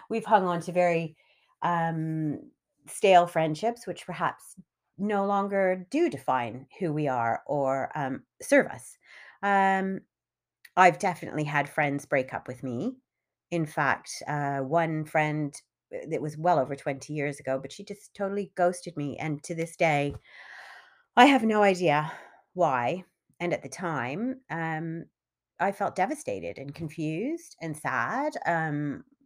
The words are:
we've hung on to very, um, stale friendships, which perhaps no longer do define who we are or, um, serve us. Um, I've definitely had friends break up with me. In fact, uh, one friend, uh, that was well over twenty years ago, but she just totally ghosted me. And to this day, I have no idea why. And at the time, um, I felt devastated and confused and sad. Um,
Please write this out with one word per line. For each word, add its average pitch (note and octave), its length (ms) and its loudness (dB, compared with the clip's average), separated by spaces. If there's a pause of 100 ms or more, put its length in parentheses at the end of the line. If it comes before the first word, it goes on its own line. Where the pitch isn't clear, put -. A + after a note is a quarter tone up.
(100)
we've A3 160 -4
hung G3+ 180 4
on F3 180 0
to E3+ 100 -10
very, E3+ 440 2 (460)
um, D#3+ 880 -2 (360)
stale F3+ 400 8
friendships, E3 600 -2
which - 180 -10
perhaps E3 520 -6 (400)
no G3+ 300 0
longer G3 640 0
do E4 180 2
define B2+ 580 -4 (120)
who E3 140 -2
we D3 160 0
are A#2 380 0
or, C3+ 500 -2
um, C3+ 280 -6 (160)
serve C#4 280 4
us. - 280 -16 (460)
Um, F#3+ 580 2 (760)
I've F3 220 8
definitely D#3+ 460 -2
had D3 240 0
friends C#3+ 380 -2
break C3 260 0
up - 140 -10
with B2 160 -12
me. C#3 340 -4 (540)
In E3+ 160 0
fact, - 600 -2
uh, C#3 320 -2
one D#3 440 0
friend, D3+ 500 -2 (380)
uh, - 180 -10
that C3+ 120 -4
was D3+ 160 -8
well E3 200 2
over C#3 180 -2
twenty C3+ 360 -8
years D3 280 -4
ago, C3 180 -4
but C3+ 140 -10
she G3 120 -16
just - 300 -18
totally G3 400 -6
ghosted F3+ 420 0
me. C#3+ 220 -4
And D3 260 -6
to F3 100 -8
this E3 220 -6
day, C#3+ 380 2 (1040)
I B3 100 12
have C4+ 180 6
no G#3+ 180 4
idea E3 500 4 (420)
why. D3+ 500 2 (360)
And F3 120 0
at - 100 -4
the C3+ 60 -12
time, E3+ 800 -4
um, D#3+ 580 -6 (520)
I F#3+ 140 0
felt G3 240 -4
devastated C3+ 600 -4
and C#3+ 160 -12
confused D#3+ 840 -6
and D#3+ 160 -8
sad. D#3 580 -2 (120)
Um, D3+ 580 -2 (220)